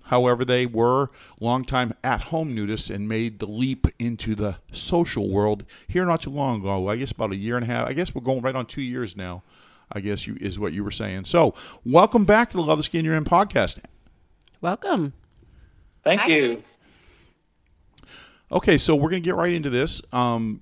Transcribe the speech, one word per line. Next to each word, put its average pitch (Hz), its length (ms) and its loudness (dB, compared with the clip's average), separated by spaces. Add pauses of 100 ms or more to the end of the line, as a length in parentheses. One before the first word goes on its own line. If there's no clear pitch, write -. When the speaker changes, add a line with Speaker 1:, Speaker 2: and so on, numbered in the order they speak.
Speaker 1:
However, 123 420 4
they 123 220 2
were 120 420 2 (300)
longtime 123 640 -2
at-home 139 520 -2
nudists 107 380 -4
and 104 160 -6
made 110 300 -2
the 104 80 -6
leap 127 400 -2 (100)
into 113 380 -4
the 101 220 -4 (140)
social 165 560 -2
world 104 360 0 (240)
here 180 180 0
not 165 160 0
too - 80 -8
long 135 300 -2
ago. 98 280 -2
I 107 100 -2
guess 131 120 -6
about 107 220 -4
a 98 40 -6
year 107 220 -4
and 120 60 -4
a 113 40 -6
half. 120 200 -2
I 135 60 -4
guess 175 200 -4
we're 131 80 -6
going 127 200 -2
right 131 140 -2
on 127 120 -6
two 139 160 -8
years 123 340 -6
now, 90 240 -10 (500)
I 104 100 -8
guess 101 260 -4
you, 110 120 -8
is 98 200 -6
what 98 140 -4
you 101 100 -4
were 98 80 -6
saying. 95 340 -6
So, 160 300 4 (280)
welcome 190 420 6
back 220 260 4
to 190 60 -4
the 170 60 0
Love 151 140 2
the 151 60 -2
Skin 165 200 -2
You're 160 120 0
In 156 100 0
podcast. 170 540 2 (800)
Speaker 2:
Welcome. 180 540 -2 (920)
Speaker 3:
Thank 196 180 4
Speaker 4:
Hi, 226 60 2
Speaker 3:
you. 143 280 4
Speaker 4:
guys. - 220 -18 (1700)
Speaker 1:
Okay, 190 260 4
so 160 180 4
we're 143 140 2
gonna 180 120 -2
get 180 140 -2
right 175 180 0
into 151 160 -2
this. 123 320 -2 (100)
Um, 117 500 -2